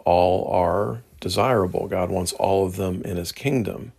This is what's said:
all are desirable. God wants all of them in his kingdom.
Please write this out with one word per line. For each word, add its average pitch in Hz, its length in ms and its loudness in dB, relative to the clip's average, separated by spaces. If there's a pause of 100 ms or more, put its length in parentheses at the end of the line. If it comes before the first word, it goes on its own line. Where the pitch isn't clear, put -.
all 90 480 4
are 98 500 0 (180)
desirable. 101 680 0
God 92 240 -2
wants 92 240 -2
all 95 320 2
of 92 100 -6
them 92 260 -4
in 90 140 -6
his 85 160 -6
kingdom. - 680 -4